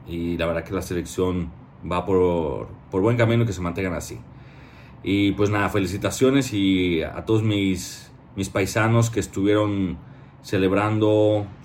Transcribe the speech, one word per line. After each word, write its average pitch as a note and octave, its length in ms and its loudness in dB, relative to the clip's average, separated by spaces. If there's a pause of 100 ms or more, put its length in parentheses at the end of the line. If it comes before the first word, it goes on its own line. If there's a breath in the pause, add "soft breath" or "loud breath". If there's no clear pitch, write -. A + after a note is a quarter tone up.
Y E2+ 280 -4
la E2+ 120 -2
verdad E2 180 -4
que - 80 -8
la F2+ 80 -2
selección F2 720 -4 (380)
va F2 160 -2
por, E2+ 600 0 (240)
por F#2+ 100 0
buen A#2 140 4
camino A#2 280 2
y - 20 2
que F#2+ 80 -4
se F2+ 80 -8
mantengan F2 320 -4
así. - 260 -10 (840 loud breath)
Y G2+ 300 0
pues G#2 180 2
nada, G2+ 180 0
felicitaciones G#2 840 0
y F#2 480 2
a D#2+ 240 -8
todos A2 180 2
mis, G2 680 -2 (240)
mis F#2+ 140 -4
paisanos A2+ 600 2
que G2+ 120 -2
estuvieron G2+ 920 0 (280 loud breath)
celebrando G#2+ 1080 2 (180)